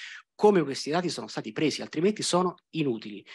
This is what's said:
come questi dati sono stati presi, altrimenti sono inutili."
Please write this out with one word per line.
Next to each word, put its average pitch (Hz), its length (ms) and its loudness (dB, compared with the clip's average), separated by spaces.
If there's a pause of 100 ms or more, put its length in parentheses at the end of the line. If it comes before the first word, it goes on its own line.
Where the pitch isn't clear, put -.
(360)
come 208 260 6
questi 139 300 -4
dati 170 180 0
sono 123 160 -6
stati - 260 -8
presi, - 300 0
altrimenti 175 400 0
sono 180 320 2 (220)
inutili." 110 600 -4